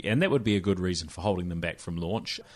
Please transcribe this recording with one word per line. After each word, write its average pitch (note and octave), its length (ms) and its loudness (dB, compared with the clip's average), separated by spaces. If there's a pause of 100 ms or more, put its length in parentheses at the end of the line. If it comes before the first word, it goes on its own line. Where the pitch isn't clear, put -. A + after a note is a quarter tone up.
and B2 160 4
that F#3+ 80 4
would C3 140 2
be G#2 120 4
a G2 40 4
good F#2 200 2
reason E2+ 280 -2
for - 140 -10
holding F2+ 280 0
them E2+ 100 -4
back E2 200 -4
from E2+ 180 -6
launch. F2 420 -4 (160)